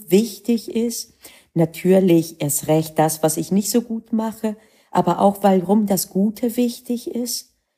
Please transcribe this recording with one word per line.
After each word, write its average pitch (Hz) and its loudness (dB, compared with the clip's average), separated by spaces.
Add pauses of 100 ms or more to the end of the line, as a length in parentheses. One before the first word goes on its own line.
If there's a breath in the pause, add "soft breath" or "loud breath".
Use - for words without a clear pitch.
wichtig 226 0
ist. 233 -6 (380 loud breath)
Natürlich 170 2
erst 147 -4
recht 160 0
das, 156 0
was 151 0
ich 165 -6
nicht 202 0
so 240 0
gut 226 -10
mache, 220 -4 (360 soft breath)
aber 175 0
auch, 202 2
warum 196 2
das 190 -2
Gute 220 -2
wichtig 240 -4
ist. - -8 (220)